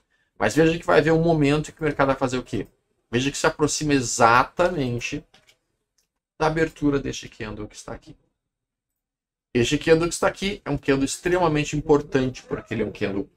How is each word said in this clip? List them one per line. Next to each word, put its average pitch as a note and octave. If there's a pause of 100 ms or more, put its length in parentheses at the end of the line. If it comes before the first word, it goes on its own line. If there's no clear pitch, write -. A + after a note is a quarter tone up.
(380)
Mas A2
veja D#3+
que -
vai E3+
haver D#3
um D#3+
momento D3+
em -
que -
o -
mercado C#3+
vai C3+
fazer B2+
o A#2+
quê? G2 (420)
Veja C3
que -
se E3
aproxima D3+
exatamente B2+ (1120)
da D#3
abertura D#3
deste B2+
candle G#2+
que -
está -
aqui. - (1400)
Este B2
candle D#3+
que E3
está -
aqui G3
é C3+
um C#3+
candle C3+
extremamente D#3
importante, C#3+
porque -
ele G#2+
é -
um F#2+
candle G2